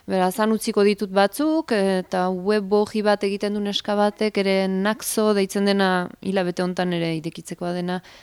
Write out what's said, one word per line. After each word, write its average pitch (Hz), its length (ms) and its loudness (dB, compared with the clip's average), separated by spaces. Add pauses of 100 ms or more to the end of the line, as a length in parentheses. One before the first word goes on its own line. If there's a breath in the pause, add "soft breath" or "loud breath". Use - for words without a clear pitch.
Beraz, 185 320 0
han 220 140 2
utziko 208 320 2
ditut 208 260 2
batzuk, 285 600 0
eh, 196 320 2
eta 185 240 -2
web 190 440 -2
orri 208 300 0
bat 208 220 2
egiten 202 300 -2
du 208 60 -4
neska 202 360 -2
batek, 208 420 0
ere 190 300 2
Naxo 214 640 0
deitzen 202 320 0
dena 190 460 2 (120)
hilabete 185 400 -2
hontan 180 300 -2
ere 165 240 -2
irekitzekoa 170 560 -8
dena. 180 300 -4 (200 loud breath)